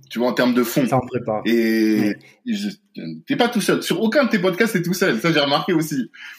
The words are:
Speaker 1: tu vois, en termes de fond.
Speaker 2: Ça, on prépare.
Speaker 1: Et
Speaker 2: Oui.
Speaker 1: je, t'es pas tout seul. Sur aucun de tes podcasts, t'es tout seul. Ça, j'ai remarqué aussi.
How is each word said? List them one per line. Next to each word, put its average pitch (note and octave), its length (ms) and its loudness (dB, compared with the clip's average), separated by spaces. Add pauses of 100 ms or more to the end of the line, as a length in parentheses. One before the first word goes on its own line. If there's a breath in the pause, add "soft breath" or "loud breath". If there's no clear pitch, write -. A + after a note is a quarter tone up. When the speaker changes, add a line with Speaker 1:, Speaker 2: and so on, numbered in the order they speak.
Speaker 1:
tu A2 100 -6
vois, B2 100 2
en A2+ 40 0
termes B2 200 2
de B2 100 2
fond. B2+ 240 0
Speaker 2:
Ça, C3 160 2
on - 20 -12
prépare. A2+ 400 -4
Speaker 1:
Et A2 680 2 (320 soft breath)
Speaker 2:
Oui. A2 80 -2
Speaker 1:
je, G2+ 140 -6 (580)
t'es - 80 -2
pas A#3+ 140 2
tout A3 120 -2
seul. - 220 0
Sur F#3 180 -2
aucun A3+ 220 2
de A3+ 60 0
tes G#3+ 100 0
podcasts, F#3 340 0
t'es F3 80 0
tout D#3+ 120 -2
seul. D3+ 260 0
Ça, E3 140 2
j'ai D3 80 2
remarqué D3 320 0
aussi. D3+ 360 -2 (300 loud breath)